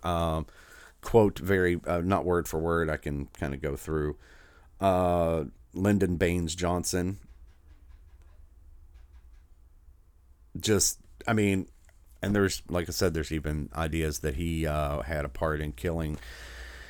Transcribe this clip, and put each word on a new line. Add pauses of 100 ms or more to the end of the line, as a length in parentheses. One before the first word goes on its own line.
um, (540)
quote
very,
uh,
not
word
for
word.
I
can (120)
kinda
go
through, (640)
uh, (280)
Lyndon
Baines
Johnson. (3500)
Just, (260)
I
mean, (560)
and
there's,
like
I
said,
there's
even
ideas
that
he,
uh,
had
a
part
in
killing (720)